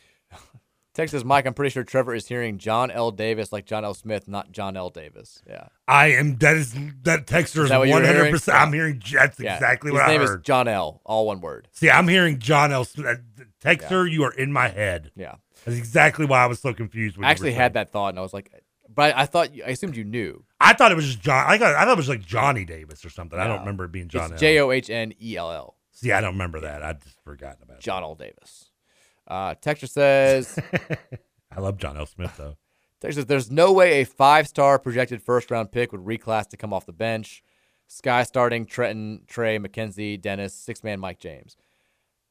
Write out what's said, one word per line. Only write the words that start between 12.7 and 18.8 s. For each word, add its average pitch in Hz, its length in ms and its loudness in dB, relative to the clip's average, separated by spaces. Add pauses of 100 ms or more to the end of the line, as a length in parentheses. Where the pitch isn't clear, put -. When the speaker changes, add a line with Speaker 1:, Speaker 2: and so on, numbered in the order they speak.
Speaker 1:
L. 127 120 -2
Smith. 123 360 -6 (440)
Texter, 175 420 0
Speaker 2:
Yeah. 165 60 -2
Speaker 1:
you 151 120 0
are 123 100 -2
in 135 180 -4
my 127 160 2
head. 90 480 -6
Speaker 2:
Yeah. 87 200 -16 (280)
Speaker 1:
That's 120 140 -6
exactly 147 480 0
why 131 160 4
I 123 40 4
was 120 140 -4
so 123 140 -4
confused 110 420 -8
when 101 80 -8
Speaker 2:
I 131 40 4
Speaker 1:
you - 20 4
were - 20 6
Speaker 2:
actually 156 180 0
Speaker 1:
saying 120 100 -2
Speaker 2:
had 123 140 4
that 107 160 -2
thought, 101 200 -2
and 90 80 -10
I 92 40 -8
was 95 120 -12
like, 101 180 -14 (420)